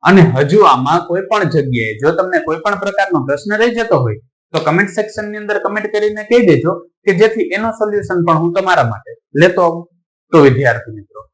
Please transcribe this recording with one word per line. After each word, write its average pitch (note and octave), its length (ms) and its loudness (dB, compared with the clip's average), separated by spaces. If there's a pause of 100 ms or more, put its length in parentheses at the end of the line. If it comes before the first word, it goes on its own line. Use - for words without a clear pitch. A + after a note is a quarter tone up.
અને F3+ 200 6 (140)
હજુ D3 240 2 (100)
આમાં C#3 380 0
કોઈ F#3 240 -4
પણ G3 240 0
જગ્યાએ A#2+ 480 -2
જો E3 160 2
તમને F3+ 260 -2
કોઈ D#3+ 180 -6
પણ G3+ 200 -2
પ્રકારનો F#3+ 420 -2
પ્રશ્ન G3+ 340 -4
રહી A#3 160 2
જતો A3+ 280 0
હોય G#2+ 160 -4 (340)
તો D#3 120 -2
કોમેન્ટ F#3 300 0
સેક્શન G#3+ 340 -6
ની G#3 120 -12
અંદર G#3 240 -4
કોમેન્ટ G#3 260 -6
કરીને G#3+ 380 -4
કહી A#3+ 180 4
દેજો B2 240 2 (320)
કે G3 160 0
જેથી A3 260 2 (100)
એનો A3 120 -4 (100)
સોલ્યુશન G3+ 480 -4
પણ D#3+ 160 2
હું E3+ 140 0
તમારા F3 340 0
માટે G2+ 220 -12 (300)
લેતો F3+ 240 4
આવું. E3+ 180 -4 (480)
તો E3 120 6
વિદ્યાર્થી A#2+ 520 2
મિત્રો G#2 240 -20 (140)